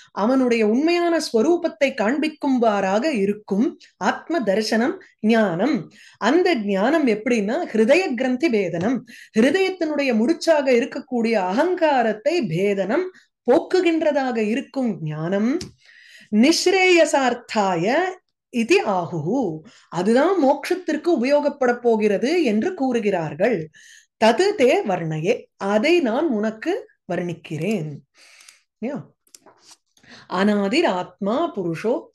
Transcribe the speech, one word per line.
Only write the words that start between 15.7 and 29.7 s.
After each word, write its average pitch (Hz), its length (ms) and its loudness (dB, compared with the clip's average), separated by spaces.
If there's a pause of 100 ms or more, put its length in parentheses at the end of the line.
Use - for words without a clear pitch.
நிஸ்ரேயசார்த்தாய 269 1600 2 (600)
இதி 233 280 4
ஆகுஹு, 175 800 -4 (260)
அதுதான் 233 500 2
மோட்சத்திற்கு 330 760 0
உபயோகப்பட 262 680 0
போகிறது 226 640 2
என்று 220 300 0
கூறுகிறார்கள். 196 960 -2 (540)
தது 240 220 4 (120)
தே 254 120 4 (160)
வர்ணயே, 165 580 -4 (120)
அதை 214 440 0
நான் 269 280 0
உனக்கு 220 600 -4 (240)
வர்ணிக்கிறேன். 170 800 -6 (960)
யா. 277 100 -8 (1300)